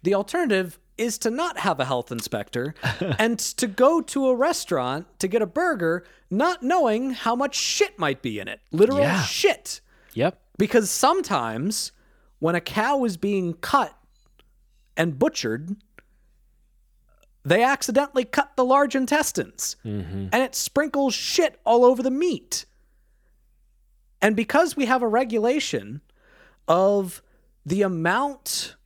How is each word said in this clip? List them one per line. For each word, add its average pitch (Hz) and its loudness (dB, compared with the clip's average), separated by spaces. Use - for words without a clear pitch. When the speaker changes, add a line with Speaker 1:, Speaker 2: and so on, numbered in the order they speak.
Speaker 1:
the 190 2
alternative 202 -2
is 226 -2
to 233 -2
not 311 -4
have 170 -2
a 131 0
health 127 -4
inspector 120 -6
Speaker 2:
<laughs> 175 -4
Speaker 1:
and 226 2
to - -4
go 269 4
to 269 -2
a 254 4
restaurant 170 -2
to 190 -2
get 214 0
a 214 0
burger, 180 -2
not 302 0
knowing 262 2
how 233 -2
much 269 -4
shit - -2
might 143 -2
be 110 -6
in 98 -10
it. 104 -12
Literal 226 4
Speaker 2:
Yeah. 190 2
Speaker 1:
shit. - -2
Speaker 2:
Yep. 143 -2
Speaker 1:
Because 214 2
sometimes 190 0
when 170 0
a 175 0
cow 262 -2
is 202 -2
being 190 -2
cut - 0
and 160 0
butchered, 160 -2
they 175 4
accidentally 269 0
cut - -2
the 254 2
large 269 4
intestines 262 -2
Speaker 2:
Mm-hmm. 98 -6
Speaker 1:
and 240 2
it 254 -6
sprinkles 277 0
shit - 0
all 240 6
over 247 6
the 254 2
meat. 302 -4
And 208 4
because 285 0
we 277 0
have 247 0
a 233 0
regulation 220 -2
of 190 2
the 185 0
amount 190 -2